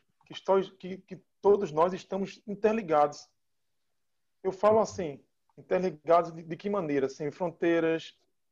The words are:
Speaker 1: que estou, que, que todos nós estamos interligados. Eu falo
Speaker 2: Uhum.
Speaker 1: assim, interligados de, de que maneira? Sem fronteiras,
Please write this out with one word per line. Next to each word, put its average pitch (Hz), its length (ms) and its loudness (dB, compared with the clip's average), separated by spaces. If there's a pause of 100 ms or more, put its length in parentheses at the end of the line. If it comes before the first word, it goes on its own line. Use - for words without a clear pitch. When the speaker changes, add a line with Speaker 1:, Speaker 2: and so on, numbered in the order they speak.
(260)
Speaker 1:
que - 60 -20
estou, 196 300 0
que, 185 360 -12
que 190 180 -18 (240)
todos 196 320 2
nós 165 200 2
estamos 190 540 -8
interligados. 196 800 0 (1120)
Eu 190 100 -2
falo 214 240 4
Speaker 2:
Uhum. 220 60 4
Speaker 1:
assim, 165 380 -6 (360)
interligados 165 760 0
de, 160 100 -16
de 165 140 -10
que 202 140 -8
maneira? 147 380 -2
Sem 147 220 -8
fronteiras, 165 880 -2 (340)